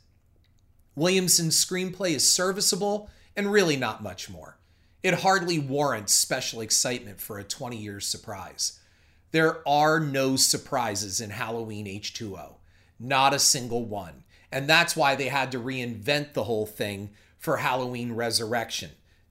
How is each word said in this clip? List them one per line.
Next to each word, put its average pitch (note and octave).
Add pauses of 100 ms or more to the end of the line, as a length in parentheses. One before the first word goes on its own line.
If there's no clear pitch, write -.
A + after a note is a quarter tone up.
(960)
Williamson's F3
screenplay F#3
is B2+
serviceable G3+ (260)
and G3+
really F3+
not A2
much F#2
more. E2+ (440)
It F#3
hardly F3+
warrants C3+
special B2
excitement A#2+
for G2+
a G2
twenty-year G#2
surprise. - (520)
There D#3+
are D3+
no C3+
surprises G#2+
in G#2+
Halloween A2
H G2
two G2
O. C#2+ (420)
Not C3+
a C#3
single A#2+
one. F#2+ (260)
And C3+
that's E3
why C#3
they C3
had C3
to B2+
reinvent B2+
the A#2+
whole G#2+
thing G2+ (260)
for C3+
Halloween B2+
Resurrection, A2+ (380)